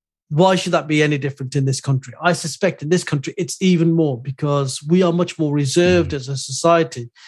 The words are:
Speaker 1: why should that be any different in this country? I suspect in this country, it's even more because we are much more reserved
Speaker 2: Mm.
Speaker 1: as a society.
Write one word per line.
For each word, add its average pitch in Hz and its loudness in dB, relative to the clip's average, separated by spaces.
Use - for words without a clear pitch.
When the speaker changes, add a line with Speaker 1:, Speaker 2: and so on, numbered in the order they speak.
Speaker 1:
why 185 4
should 180 -2
that 151 0
be 151 2
any 147 0
different 135 -8
in 139 2
this 131 -2
country? 131 -4
I 175 2
suspect - -4
in 147 -8
this 175 2
country, 147 -6
it's - -6
even 170 4
more 151 0
because 139 -4
we 175 2
are 175 2
much 175 -2
more 147 0
reserved 170 2
Speaker 2:
Mm. 156 -4
Speaker 1:
as 127 -8
a 139 -6
society. 160 0